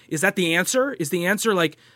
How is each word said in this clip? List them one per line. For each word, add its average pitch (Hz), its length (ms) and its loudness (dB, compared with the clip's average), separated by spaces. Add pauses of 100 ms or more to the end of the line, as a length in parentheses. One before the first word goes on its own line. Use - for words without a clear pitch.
is 156 140 -6
that 196 160 0
the 170 180 2
answer? 254 380 0
Is 151 160 -6
the 175 160 -2
answer, 208 280 0
like, 170 220 0 (200)